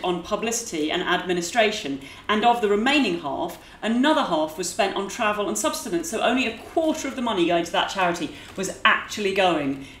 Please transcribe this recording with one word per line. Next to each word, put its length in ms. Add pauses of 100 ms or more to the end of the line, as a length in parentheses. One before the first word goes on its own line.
on 180
publicity 680
and 120
administration, 960 (300)
and 160
of 160
the 80
remaining 520
half, 380 (220)
another 440
half 340
was 100
spent 260
on 140
travel 400
and 80
subsistence, 540
so 100
only 260
a 120 (160)
quarter 340
of 80
the 60
money 240
going 180
to 80
that 160
charity 420 (240)
was 300
actually 480
going 540 (140)